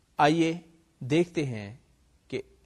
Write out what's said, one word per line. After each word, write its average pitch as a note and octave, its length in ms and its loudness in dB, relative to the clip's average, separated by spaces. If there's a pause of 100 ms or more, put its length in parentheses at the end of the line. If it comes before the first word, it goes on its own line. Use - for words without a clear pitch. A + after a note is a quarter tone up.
(260)
آئیے E3 260 4 (580)
دیکھتے E3 360 0
ہیں G#2+ 260 -8 (560)
کہ A#2+ 140 -8 (240)